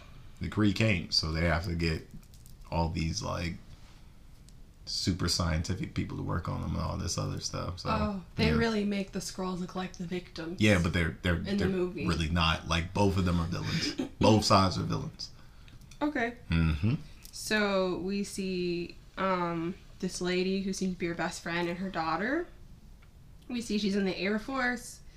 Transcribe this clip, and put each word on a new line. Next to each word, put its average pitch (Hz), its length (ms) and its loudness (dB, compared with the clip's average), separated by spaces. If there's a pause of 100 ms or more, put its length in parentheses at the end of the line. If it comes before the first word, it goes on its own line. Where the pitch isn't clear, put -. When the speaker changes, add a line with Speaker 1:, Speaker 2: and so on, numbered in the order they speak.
(400)
Speaker 1:
The 85 80 -2
Kree 101 260 4
can't, 101 380 2
so 80 200 2
they 80 140 2
have 80 200 2
to 85 80 -2
get 82 340 0 (640)
all 82 200 2
these, 82 320 0
like, 87 320 -2 (1300)
super - 440 0
scientific 85 680 0
people - 240 -2
to 95 40 -4
work 95 280 -2
on 90 100 -4
them 85 140 -2
and 82 100 -2
all 85 140 -2
this 85 200 -4
other - 220 -2
stuff. 87 400 -6
So, - 80 -6
Speaker 2:
Oh, 214 320 0 (160)
they 226 100 4
Speaker 1:
yeah. 226 100 6
Speaker 2:
really 226 280 2
make 202 280 -2
the 196 80 -4
Skrulls 185 400 -4
look 180 140 -6
like 185 200 -6
the 180 100 -8
victims. 170 560 -6
Speaker 1:
Yeah, 104 220 8
but 87 100 2
they're, 85 300 2
they're, 87 140 2
Speaker 2:
In 85 80 -2
the 202 120 -2
Speaker 1:
they're - 120 4
Speaker 2:
movie. 180 380 -2
Speaker 1:
really 85 220 2
not. 80 400 2
Like, 82 240 0
both 101 240 4
of 95 80 4
them 87 160 4
are 82 60 0
villains. - 480 -2 (120)
Speaker 2:
<laughs> - 140 -10
Speaker 1:
Both 107 240 8
sides 95 320 6
are 104 60 0
villains. - 480 -4 (720)
Speaker 2:
Okay. 247 320 0 (160)
Speaker 1:
Mm-hmm. 82 440 4 (380)
Speaker 2:
So 196 680 0
we 202 220 -2
see, 180 720 -2 (200)
um, 175 580 0 (260)
this - 200 -4
lady 185 420 2
who 190 120 -2
seems 190 200 -2
to - 40 -10
be 175 80 -4
her 170 80 -2
best 170 280 -6
friend 170 280 -2
and 175 80 -4
her 190 100 -4
daughter. 185 580 -2 (1040)
We 247 140 -4
see 208 160 0
she's 202 180 2
in 196 80 2
the 175 140 0
Air 202 200 0
Force. 247 600 -4 (180)